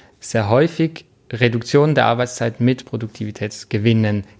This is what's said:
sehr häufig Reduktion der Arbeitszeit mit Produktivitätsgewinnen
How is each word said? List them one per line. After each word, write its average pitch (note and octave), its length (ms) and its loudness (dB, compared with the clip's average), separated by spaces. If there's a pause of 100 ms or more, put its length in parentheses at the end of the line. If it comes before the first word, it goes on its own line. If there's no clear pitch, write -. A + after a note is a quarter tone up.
(200)
sehr G#2+ 300 -2
häufig E3 560 0 (260)
Reduktion B2 640 2
der B2 100 4
Arbeitszeit A#2 560 -2
mit B2+ 240 0
Produktivitätsgewinnen G#2+ 1400 -2 (140)